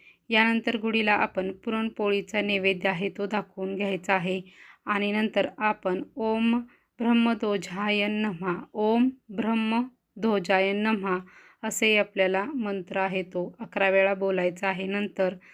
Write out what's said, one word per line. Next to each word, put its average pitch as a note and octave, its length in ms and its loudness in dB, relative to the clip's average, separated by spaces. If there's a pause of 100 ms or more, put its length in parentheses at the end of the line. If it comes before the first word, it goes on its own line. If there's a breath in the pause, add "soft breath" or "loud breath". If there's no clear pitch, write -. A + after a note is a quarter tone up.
(300 soft breath)
यानंतर A3+ 480 2
गुढीला G#3+ 360 2
आपण G3+ 380 0
पुरणपोळीचा G#3+ 920 -2
नैवेद्य F#3+ 480 0
आहे F#3+ 200 -2
तो G3+ 160 -6
दाखवून G3 500 -4
घ्यायचा G3 380 -2
आहे. F#3 280 0 (440 loud breath)
आणि G3+ 260 0
नंतर G#3 360 0 (100)
आपण G#3 460 -2 (120)
ओम A3+ 440 0 (400 loud breath)
ब्रह्मध्वजाय G#3 1080 0
नमः, G3+ 460 -2 (200)
ओम A3+ 360 2 (200)
ब्रह्मध्वजाय G#3+ 1400 0
नमः G3+ 440 0 (460 loud breath)
असे G#3+ 340 2
आपल्याला F#3+ 460 2
मंत्र G#3 540 -4
आहे F#3+ 260 0
तो F3+ 360 -6
अकरा G3 300 0
वेळा G3 240 4
बोलायचा F#3+ 540 0
आहे. F#3+ 180 -2
नंतर G3 500 -2 (180 loud breath)